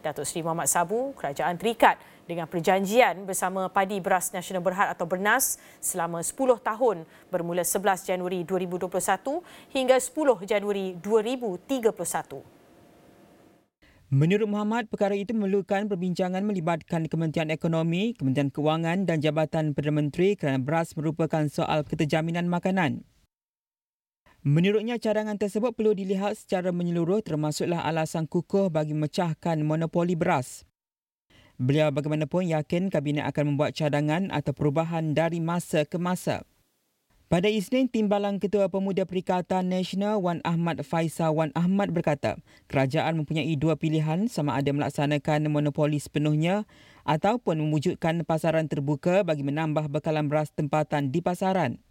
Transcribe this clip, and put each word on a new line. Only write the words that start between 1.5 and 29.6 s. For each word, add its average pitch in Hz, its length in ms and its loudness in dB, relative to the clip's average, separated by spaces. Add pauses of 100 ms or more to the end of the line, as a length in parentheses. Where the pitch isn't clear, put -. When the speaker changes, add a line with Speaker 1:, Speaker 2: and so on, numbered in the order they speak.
Speaker 1:
terikat 220 400 4 (320)
dengan 170 160 -6
perjanjian 190 800 4
bersama 185 480 -2
Padi 196 240 0
Beras 185 400 0
Nasional 180 240 -4
Berhad 180 320 0
atau 180 160 -6
Bernas 208 480 2 (240)
selama 170 400 -4
sepuluh 247 400 0
tahun, 214 480 0 (240)
bermula 175 320 -2
sebelas 190 400 0
Januari 180 400 -4
dua 185 160 -2
ribu 180 160 -4
dua 180 160 -4
puluh 185 140 -2
satu 269 340 -2 (320)
hingga 262 240 4
sepuluh 254 480 2
Januari 196 560 -2
dua 208 240 2
ribu 240 400 -4
tiga 233 320 0
puluh 170 140 -6
satu. 147 340 -6 (1700)
Speaker 2:
Menurut 185 400 2
Muhammad, 214 400 -2
perkara 202 240 0
itu 196 240 -4
memerlukan 202 480 0
perbincangan 185 560 -2
melibatkan 170 640 -2
Kementerian 160 400 -2
Ekonomi, 165 720 0
Kementerian 135 320 0
Kewangan 165 560 0
dan 165 160 0
Jabatan 156 480 0
Perdana 151 320 0
Menteri 175 320 2
kerana 135 240 0
beras 160 400 -2
merupakan 156 480 0
soal 151 400 0
keterjaminan 165 640 0
makanan. 175 560 0 (1400)
Menurutnya, 202 560 2
cadangan 214 400 -2
tersebut 214 400 -2
perlu 214 160 4
dilihat 196 400 -2
secara 180 400 -2
menyeluruh, 175 480 0
termasuklah 151 640 -2
alasan 160 400 -2
kukuh 196 400 0
bagi 156 320 0
memecahkan 160 640 -2